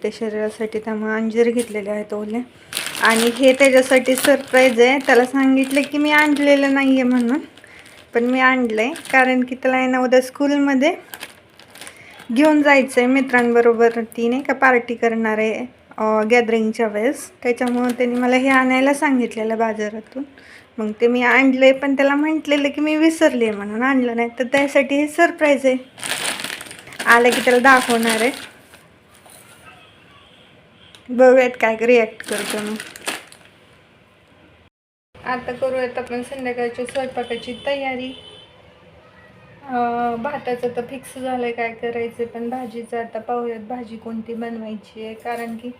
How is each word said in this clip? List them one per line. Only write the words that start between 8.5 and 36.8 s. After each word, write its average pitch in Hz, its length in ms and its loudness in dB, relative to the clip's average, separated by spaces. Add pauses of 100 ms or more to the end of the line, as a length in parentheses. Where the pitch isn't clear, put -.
आहे 269 100 -2 (200)
कारण 254 320 2
की 254 100 -8
त्याला 254 220 0
आहे 262 100 0
ना 254 120 0
उद्या 254 220 4
स्कूलमध्ये 285 760 0 (1400)
घेऊन 302 300 4
जायचं 269 380 2
आहे 247 60 2
मित्रांबरोबर, 240 920 2
ती 233 280 -4
नाही 254 140 -2
का 277 100 -4
पार्टी 254 420 2
करणार 226 440 -2
आहे, 220 160 -2 (440)
अं, 220 320 0
गॅदरिंगच्या 226 560 2
वेळेस, 214 440 -4 (120)
त्याच्यामुळं 247 480 0
त्यांनी 240 300 -2
मला 247 160 2
हे 262 120 2
आणायला 262 460 4
सांगितलेलं 226 640 -2
बाजारातून. 220 640 -6 (560)
मग 214 220 -6
ते 233 60 -2
मी 247 160 -2
आणलंय, 262 500 4
पण 269 240 -2
त्याला 277 180 2
म्हटलेलं 294 540 -2
की 285 120 -6
मी 311 160 0
विसरले 302 540 2
म्हणून 208 320 -6
आणलं 254 340 0
नाही, 233 120 0 (100)
तर 254 60 -2
त्यासाठी 277 520 0
हे 294 120 0
सरप्राईज 302 580 2
आहे, 254 100 4 (1300)
आलं 240 240 6
की 240 100 0
त्याला 247 180 2
दाखवणार 233 600 4
आहे. 247 100 0 (2750)
बघूयात 254 420 6 (100)
काय 220 200 2
रिॲक्ट 226 500 2
करतो 208 320 -6
मी. 214 140 -8 (2500)
आता 247 280 -8
करूयात 254 460 -4
आपण 247 240 -8
संध्याकाळच्या 247 600 -8